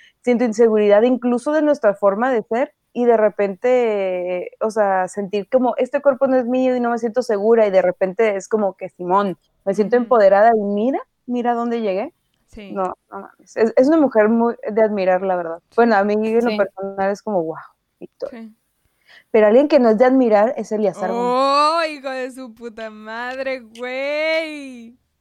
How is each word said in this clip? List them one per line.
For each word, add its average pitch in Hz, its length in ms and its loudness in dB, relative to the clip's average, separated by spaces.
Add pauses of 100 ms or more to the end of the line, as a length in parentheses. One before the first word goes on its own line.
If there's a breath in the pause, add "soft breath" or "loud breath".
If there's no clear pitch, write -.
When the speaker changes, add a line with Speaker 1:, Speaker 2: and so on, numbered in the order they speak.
(220 soft breath)
Speaker 1:
siento 247 220 0
inseguridad 214 580 4
incluso 247 500 0
de 311 100 2
nuestra 277 320 2
forma 208 380 0
de 220 120 -2
ser, 247 300 -4 (180)
y 240 120 -2
de 233 120 6
repente, 202 1300 -2 (100)
o 220 100 -2
sea, 196 380 0
sentir 202 400 -6
como, 254 280 0
"Este 254 260 -2
cuerpo 269 240 2
no 262 100 2
es 247 100 0
mío 254 300 0
y 247 40 -2
no 240 100 -2
me 240 80 -2
siento 233 240 -4
segura", 220 440 2
y 202 40 0
de 185 120 2
repente 190 540 -2
es 190 120 -10
como 208 260 -2
que, 185 160 -12
"Simón, 185 480 -2 (260)
me 196 100 -2
siento 214 220 0
Speaker 2:
Ujú. 247 80 2
Speaker 1:
empoderada 214 520 4
y 214 40 0
mira, 208 400 -2 (260)
mira 240 280 -2
dónde 233 260 -4
llegué". 214 320 -4 (340)
Speaker 2:
Sí. 202 260 -18
Speaker 1:
No, 196 100 -6 (280)
no 196 100 -14
mames. - 360 -18
Es, 226 200 2
es 262 120 6
una 330 100 4
mujer 226 300 2
muy 233 260 0 (160)
de 214 120 2
admirar, 190 400 0
la 185 140 -2
verdad. 170 240 -8 (160)
Bueno, 233 180 4
a 196 100 2
mí 208 100 0
en 220 300 0
lo 240 60 0
Speaker 3:
Sí. 214 60 -4
Speaker 1:
personal 196 560 -4
es 202 100 -10
como, 196 200 -4
"Guau, 160 200 -8 (380)
Victoria". - 420 -16
Speaker 2:
Sí. 220 120 -20 (760 soft breath)
Speaker 1:
Pero 214 180 4
alguien 269 200 6
que 302 100 4
no 240 120 4
es 214 80 2
de 254 60 6
admirar 247 520 4
es 220 160 -8
Eleazar 208 380 -4
Gómez. 240 160 -2
Speaker 2:
¡Oh, 277 600 0
hijo 277 220 -10
de 262 220 -8
su 254 220 -16
puta 226 360 -14
madre, 247 680 -8
güey! 269 1400 -6 (240)